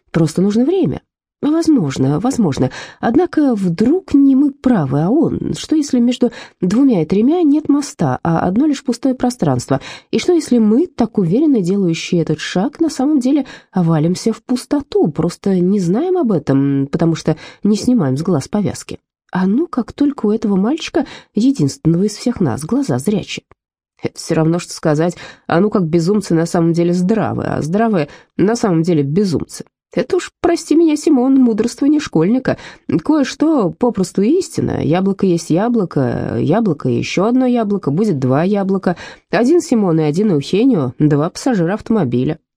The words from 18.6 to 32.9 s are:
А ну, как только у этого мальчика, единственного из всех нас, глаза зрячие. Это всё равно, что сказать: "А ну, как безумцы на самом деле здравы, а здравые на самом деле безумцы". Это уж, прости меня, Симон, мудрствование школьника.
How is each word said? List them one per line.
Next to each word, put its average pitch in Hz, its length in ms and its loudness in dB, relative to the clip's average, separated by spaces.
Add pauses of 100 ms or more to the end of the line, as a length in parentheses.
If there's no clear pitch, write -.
А 185 160 0
ну, 240 180 0
как - 280 -6
только 285 340 -2
у 208 40 2
этого 214 260 -2
мальчика, 262 500 -2 (260)
единственного 170 720 0
из 208 120 -2
всех - 240 -4
нас, 131 240 -2
глаза 208 360 -2
зрячие. - 460 -4 (580)
Это - 160 -14
всё - 160 -4
равно, 160 240 2
что - 140 -12
сказать: 165 420 -2 (320)
"А 165 120 0
ну, 208 120 2
как 185 160 0
безумцы 175 480 0
на 165 100 2
самом 170 280 0
деле 170 200 2
здравы, 180 520 0
а - 180 -2
здравые 190 460 0 (280)
на 202 180 2
самом 175 280 0
деле 165 180 2
безумцы". 147 640 -2 (280)
Это - 220 -2
уж, - 240 -4
прости 339 340 0
меня, 311 220 4
Симон, 269 400 2
мудрствование 247 640 2
школьника. 190 580 0 (460)